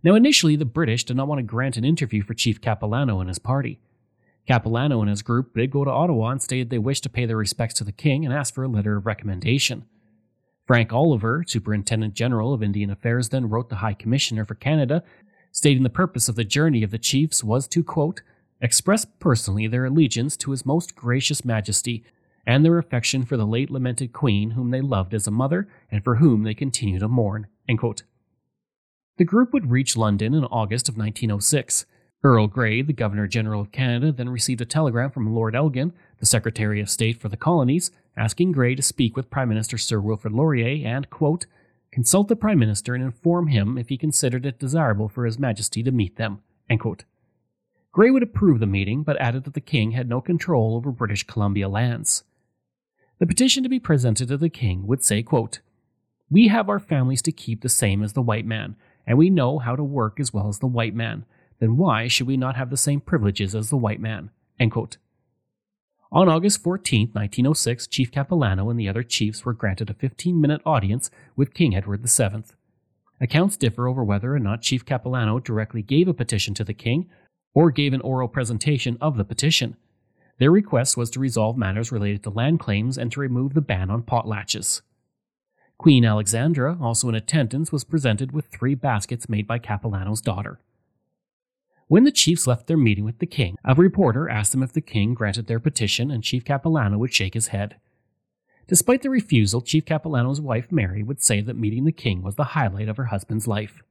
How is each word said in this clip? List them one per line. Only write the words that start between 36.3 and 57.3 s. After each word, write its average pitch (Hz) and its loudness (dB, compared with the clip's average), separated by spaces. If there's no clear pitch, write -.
of 104 -6
State 117 -2
for 104 -6
the 107 -8
Colonies, 156 0
asking 165 0
Grey 127 2
to 135 -4
speak 120 0
with 127 -6
Prime 131 -2
Minister 110 -2
Sir 110 -2
Wilfrid 107 -4
Laurier 135 0
and, 127 -4
quote, 156 -2
"consult 185 2
the 226 2
Prime 214 2
Minister 110 0
and 127 -4
inform 170 0
him 120 2
if 120 -8
he 135 -4
considered 131 -2
it 123 -8
desirable 127 0
for 120 -6
His 113 -4
Majesty 113 -4
to 131 0
meet 110 0
them," 107 -6
end 113 2
quote. - -6
Grey 220 6
would 262 4
approve 190 2
the 110 0
meeting, 101 -2
but 147 -2
added 127 -2
that 143 -14
the 151 -6
king 113 0
had 123 -4
no 123 -2
control 131 0
over 127 -4
British 107 -4
Columbia 101 -2
lands. 117 -2
The 175 2
petition 254 2
to 254 -2
be 254 0
presented 123 2
to 139 -2
the 160 0
king 95 -4
would 135 0
say, 104 2
quote, 113 -2
"We 214 8
have 208 2
our 202 -2
families 131 0
to 160 0